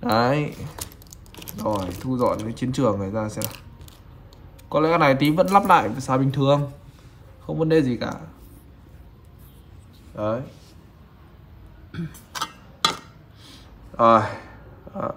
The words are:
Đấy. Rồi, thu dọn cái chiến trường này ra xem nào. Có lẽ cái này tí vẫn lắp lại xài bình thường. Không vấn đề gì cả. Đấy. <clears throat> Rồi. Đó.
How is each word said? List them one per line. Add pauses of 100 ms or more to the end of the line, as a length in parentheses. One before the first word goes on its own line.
Đấy. (1080)
Rồi, (140)
thu
dọn
cái
chiến
trường
này
ra
xem
nào. (1080)
Có
lẽ
cái
này
tí
vẫn
lắp
lại
xài
bình
thường. (760)
Không
vấn
đề
gì
cả. (2000)
Đấy. (1500)
<clears throat> (2000)
Rồi. (720)
Đó.